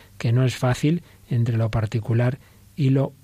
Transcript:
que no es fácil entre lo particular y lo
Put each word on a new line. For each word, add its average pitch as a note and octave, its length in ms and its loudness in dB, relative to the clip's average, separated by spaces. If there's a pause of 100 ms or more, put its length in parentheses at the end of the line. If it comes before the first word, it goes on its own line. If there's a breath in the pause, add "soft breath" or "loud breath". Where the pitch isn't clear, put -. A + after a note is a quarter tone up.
(180 loud breath)
que A#2 140 -2
no B2+ 140 4
es A#2+ 100 0
fácil D3 480 0 (260 soft breath)
entre A#2 280 0
lo A2 120 0
particular A#2 680 -2 (360 soft breath)
y C3+ 140 2
lo C3+ 240 0 (100)